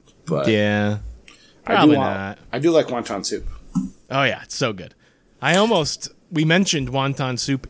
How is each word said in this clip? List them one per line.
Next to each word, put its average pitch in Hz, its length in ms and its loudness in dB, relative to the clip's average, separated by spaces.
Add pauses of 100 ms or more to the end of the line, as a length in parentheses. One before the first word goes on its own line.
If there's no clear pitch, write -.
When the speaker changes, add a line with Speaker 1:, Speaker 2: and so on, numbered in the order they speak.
(240)
Speaker 1:
but 73 240 -2
Speaker 2:
Yeah. 104 500 2 (680)
Speaker 1:
I - 60 -6
do 220 40 4
Speaker 2:
Probably 151 200 6
Speaker 1:
want, 107 220 0
Speaker 2:
not. 98 200 -8 (140)
Speaker 1:
I 123 60 -4
do 160 120 4
like 156 160 4
wonton 113 380 -6
soup. - 220 -6 (640)
Speaker 2:
Oh, 135 120 0
yeah. 117 220 0
It's - 100 -14
so 120 180 -2
good. 90 220 -14 (480)
I 151 140 2
almost, 196 520 0 (220)
we 160 140 0
mentioned 160 440 2
wonton 131 500 -2
soup 135 300 -2